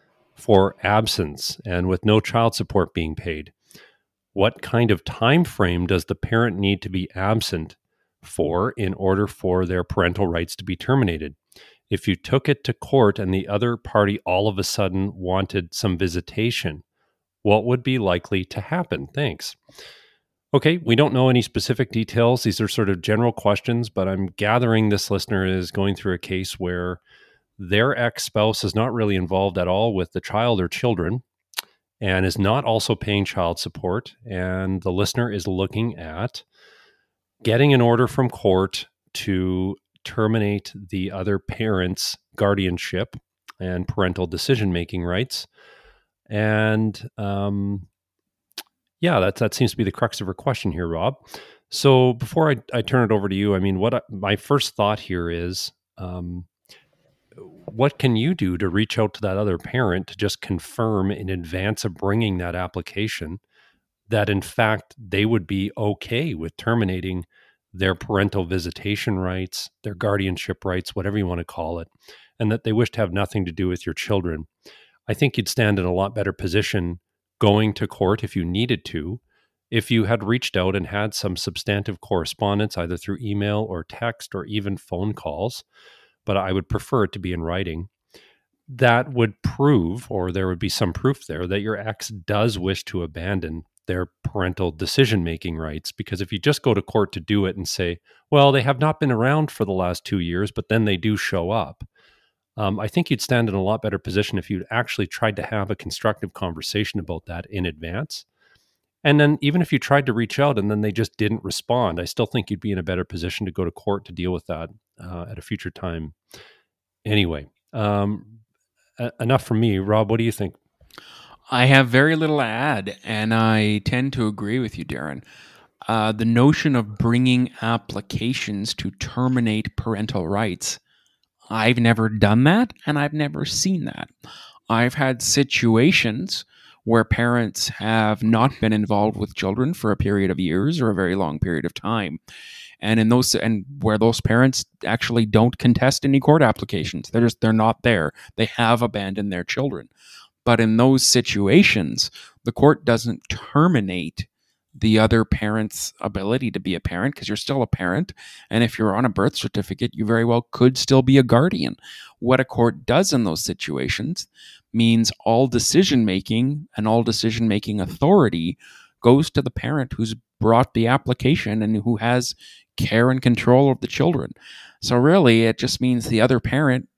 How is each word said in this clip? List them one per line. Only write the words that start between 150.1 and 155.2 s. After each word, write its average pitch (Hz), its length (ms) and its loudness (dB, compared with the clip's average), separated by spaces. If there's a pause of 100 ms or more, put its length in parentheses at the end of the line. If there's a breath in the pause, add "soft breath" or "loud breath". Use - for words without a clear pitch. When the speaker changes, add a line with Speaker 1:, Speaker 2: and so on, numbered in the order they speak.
Speaker 2:
But 117 120 6
in 113 200 4
those 131 280 6
situations, 104 1040 4 (340 loud breath)
the 117 80 -2
court 151 340 4
doesn't 117 420 0
terminate 101 960 0 (480)
the 110 240 4
other 110 280 6